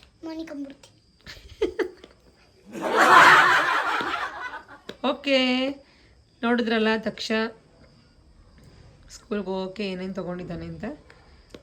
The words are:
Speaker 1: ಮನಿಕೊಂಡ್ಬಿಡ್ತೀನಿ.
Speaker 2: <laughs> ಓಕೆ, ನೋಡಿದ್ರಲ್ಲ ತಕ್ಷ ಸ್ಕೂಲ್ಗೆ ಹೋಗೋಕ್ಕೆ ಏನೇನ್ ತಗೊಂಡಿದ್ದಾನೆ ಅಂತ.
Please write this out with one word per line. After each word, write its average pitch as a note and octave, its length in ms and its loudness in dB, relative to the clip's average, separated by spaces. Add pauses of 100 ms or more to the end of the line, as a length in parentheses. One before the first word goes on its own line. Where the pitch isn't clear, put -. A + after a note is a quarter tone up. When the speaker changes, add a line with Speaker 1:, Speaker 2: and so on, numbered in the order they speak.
(240)
Speaker 1:
ಮನಿಕೊಂಡ್ಬಿಡ್ತೀನಿ. D#4 760 -12 (1700)
Speaker 2:
<laughs> - 1000 6 (1400)
ಓಕೆ, C4 580 0 (760)
ನೋಡಿದ್ರಲ್ಲ A#3 460 2 (100)
ತಕ್ಷ G#3+ 340 -6 (1800)
ಸ್ಕೂಲ್ಗೆ G#3 360 -8
ಹೋಗೋಕ್ಕೆ F#3+ 440 -6
ಏನೇನ್ F#3 240 -8
ತಗೊಂಡಿದ್ದಾನೆ F3 520 -10
ಅಂತ. E3 180 -12 (800)